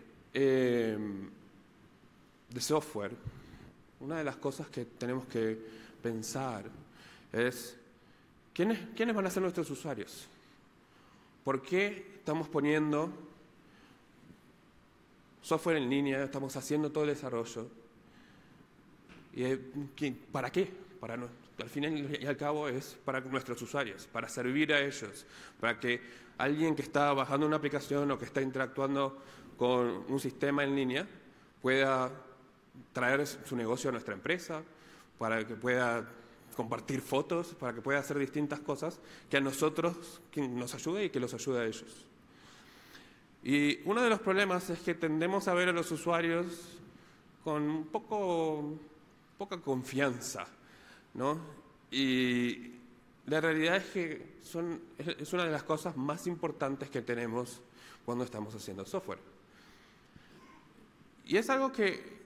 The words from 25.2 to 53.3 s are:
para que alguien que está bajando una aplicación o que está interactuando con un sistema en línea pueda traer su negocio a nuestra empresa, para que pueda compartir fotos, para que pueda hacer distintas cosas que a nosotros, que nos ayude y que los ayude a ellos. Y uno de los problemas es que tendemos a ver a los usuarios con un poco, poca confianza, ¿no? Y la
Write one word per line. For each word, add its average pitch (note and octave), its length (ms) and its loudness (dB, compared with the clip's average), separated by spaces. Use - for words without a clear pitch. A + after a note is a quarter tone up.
para A2+ 180 2
que A#2+ 220 2
alguien D3+ 360 4
que C#3+ 100 -2
está C#3+ 280 4
bajando C#3 340 2
una D3+ 120 4
aplicación C#3+ 540 0
o B2 60 0
que B2 60 -6
está C3+ 180 0
interactuando C3+ 800 0
con B2 500 4
un C3+ 140 2
sistema C#3+ 420 2
en C#3 100 2
línea C#3 320 2
pueda C3 520 4
traer C3+ 340 4
su - 300 -6
negocio A#2+ 320 2
a - 20 2
nuestra A2+ 220 -4
empresa, D#3+ 500 -2
para A2 280 2
que A2+ 100 -8
pueda A#2+ 540 2
compartir A#2+ 460 -2
fotos, E3+ 580 0
para B2 140 -2
que A2+ 80 -8
pueda C#3 180 2
hacer C#3 180 -2
distintas D3 440 0
cosas D#3 400 -4
que C#3+ 60 2
a C#3 60 6
nosotros, D#3 800 0
que C#3+ 160 0
nos B2 280 -4
ayude F3 280 -2
y F3+ 60 0
que C#3+ 100 0
los B2 140 -2
ayude B2 260 0
a A#2 60 2
ellos. - 400 -6
Y C#3+ 400 4
uno G#3 180 2
de A#3+ 80 6
los A3 120 4
problemas F#3+ 480 2
es E3 100 -2
que F3 140 0
tendemos E3+ 560 2
a F3+ 40 6
ver F3+ 140 6
a F3+ 60 4
los E3+ 180 0
usuarios E3+ 880 0
con D3+ 200 0
un D#3 240 0
poco, E3 920 0
poca G3+ 200 -6
confianza, B2+ 920 -2
¿no? C#3+ 260 -2
Y B2+ 800 2
la D3+ 160 2